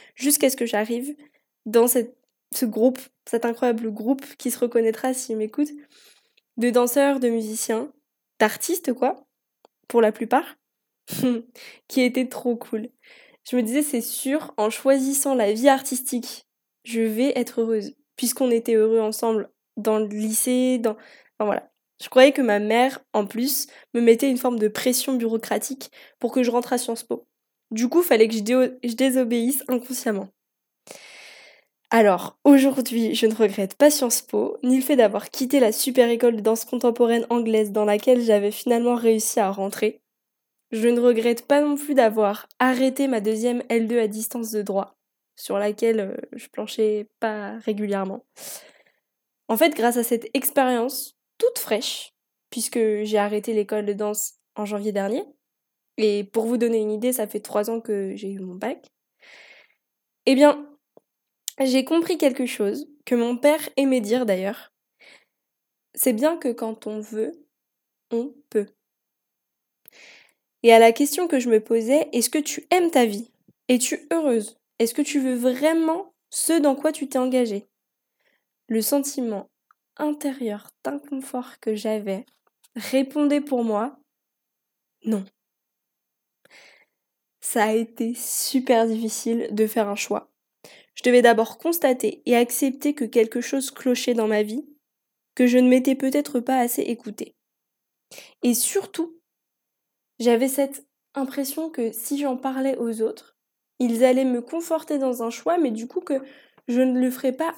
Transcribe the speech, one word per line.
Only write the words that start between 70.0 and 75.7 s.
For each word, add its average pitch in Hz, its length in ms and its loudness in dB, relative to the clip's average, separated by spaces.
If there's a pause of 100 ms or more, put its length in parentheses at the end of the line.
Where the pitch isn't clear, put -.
Et 226 80 8
à 226 80 12
la 226 120 10
question 285 360 -2
que 294 120 0
je 240 100 -2
me 220 100 4
posais, « 233 540 0
Est-ce 240 160 0
que - 80 -2
tu - 320 -6
aimes 349 220 2
ta 247 140 4
vie ? 214 260 -6 (360)
Es-tu 254 440 0
heureuse ? 262 480 -2 (180)
Est-ce 233 160 0
que 294 80 -2
tu 285 180 -2
veux 262 140 0
vraiment 320 800 0 (160)